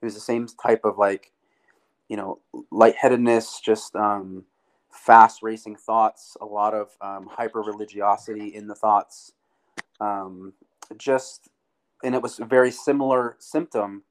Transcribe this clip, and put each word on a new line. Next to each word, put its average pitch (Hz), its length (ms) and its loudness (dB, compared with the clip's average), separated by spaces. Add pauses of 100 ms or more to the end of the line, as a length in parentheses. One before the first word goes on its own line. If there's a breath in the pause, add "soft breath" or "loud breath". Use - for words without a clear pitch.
It - 40 -10
was 110 80 -8
the 107 80 -18
same 120 260 -6
type - 380 -2
of, 98 120 -2
like, 98 360 -2 (760)
you 107 80 -10
know, 98 240 -10 (320)
lightheadedness, 117 880 4
just, - 380 -2
um, 98 480 -4 (440)
fast 113 540 6
racing 110 320 -8
thoughts, - 640 -2
a - 60 -14
lot 104 280 -2
of, 104 280 -8
um, 98 260 -12
hyper 113 340 -8
religiosity 104 920 -4
in 104 120 -16
the 104 80 -14
thoughts, - 580 -2 (680)
um, 98 540 -8 (420)
just, - 540 -6 (540)
and 127 120 -2
it 127 60 -2
was 113 180 -10
a 120 60 -12
very 127 260 4
similar 131 680 -2
symptom 104 720 -6